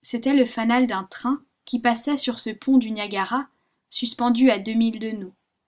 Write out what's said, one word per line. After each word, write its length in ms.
C'était 320
le 120
fanal 420
d'un 160
train 380
qui 140
passait 380
sur 220
ce 100
pont 280
du 140
Niagara, 560
suspendu 600
à 80
deux 160
mille 260
de 120
nous. 220